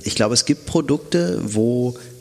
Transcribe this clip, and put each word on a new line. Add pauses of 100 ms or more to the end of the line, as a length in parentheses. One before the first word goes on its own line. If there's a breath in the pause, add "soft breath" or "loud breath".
ich
glaube,
es
gibt
Produkte,
wo (260 loud breath)